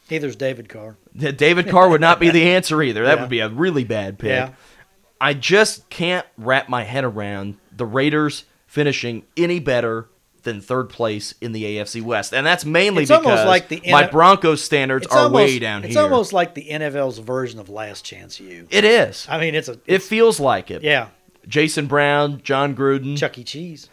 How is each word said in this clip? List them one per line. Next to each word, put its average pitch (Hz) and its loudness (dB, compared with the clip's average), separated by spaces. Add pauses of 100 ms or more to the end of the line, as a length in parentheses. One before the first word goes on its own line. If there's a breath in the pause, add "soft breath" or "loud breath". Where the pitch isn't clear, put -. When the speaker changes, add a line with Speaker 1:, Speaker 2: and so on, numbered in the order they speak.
Speaker 1:
Neither's 147 -6
David 127 -8
Carr. 110 -18 (180)
Speaker 2:
D-, 143 -4
David 170 2
Carr 185 6
would 156 4
not 165 4
be 170 4
the 165 4
answer 170 0
either. 117 0
That 143 4
Speaker 1:
Yeah. 120 -6
Speaker 2:
would 123 -8
be 120 -2
a 110 -2
really 143 -2
bad 101 -6
pick. 110 -4
Speaker 1:
Yeah. 131 -2 (720 soft breath)
Speaker 2:
I 143 2
just 190 0
can't 175 -4 (120)
wrap 127 -2
my 123 -4
head 127 -6
around 101 -8 (180)
the 120 -8
Raiders 147 -2 (220)
finishing 131 -4 (140)
any 175 0
better 117 -2 (360)
than 107 -8
third 127 -6
place 107 -6
in 117 -8
the 107 -8
A 104 -6
F 104 -10
C 113 -10
West. 110 -6
And 135 -2
that's 175 0
mainly 170 2
Speaker 1:
It's 139 0
almost 320 6
Speaker 2:
because 208 4
Speaker 1:
like 180 4
the 165 -10
Speaker 2:
my 147 6
Speaker 1:
N- - -2
Speaker 2:
Broncos 170 6
standards 135 0
Speaker 1:
it's - -2
Speaker 2:
are 131 6
Speaker 1:
almost, - 4
Speaker 2:
way 131 4
down 107 -6
Speaker 1:
it's 107 -8
Speaker 2:
here. - 4
Speaker 1:
almost 254 0
like 175 0
the 139 -14
N 151 -6
F 143 -4
L's 131 -4
version 120 -8
of 98 -20
Last 104 -12
Chance - -18
U. 87 -20
Speaker 2:
It 202 2
is. 214 2
Speaker 1:
I 156 -4
mean, 160 -4
it's 156 -6
a, 123 -10
Speaker 2:
It - -20
Speaker 1:
it's 190 0
Speaker 2:
feels 220 4
like 117 0
it. - -10
Speaker 1:
Yeah. 143 0 (400)
Speaker 2:
Jason 151 -2
Brown, 143 0
John 139 -2
Gruden. 139 -2
Speaker 1:
Chuck 147 -4
E. 123 -16
Cheese. 156 -16